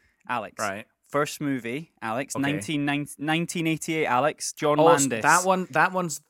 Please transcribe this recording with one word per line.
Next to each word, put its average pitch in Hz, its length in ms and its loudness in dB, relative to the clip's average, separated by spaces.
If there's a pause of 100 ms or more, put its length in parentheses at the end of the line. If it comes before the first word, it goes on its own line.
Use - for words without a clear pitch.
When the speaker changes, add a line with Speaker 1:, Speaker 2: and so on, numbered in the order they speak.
(280)
Speaker 1:
Alex. 117 320 -6
Speaker 2:
Right. 104 260 -6 (220)
Speaker 1:
First 147 320 -2
movie, 135 640 -6
Alex. 117 340 -6
Speaker 2:
Okay. 135 60 -2
Speaker 1:
Nineteen, 143 420 -2
nine-, 143 240 -4 (100)
nineteen 160 500 -4
eighty-eight, 160 400 -2
Alex. 127 460 0
John 147 260 0
Speaker 2:
Oh, 165 100 8
s-, 156 120 6
Speaker 1:
Landis. 120 200 -2
Speaker 2:
that 165 240 4
one, 185 260 2
that 165 220 2
one's 175 260 -4 (100)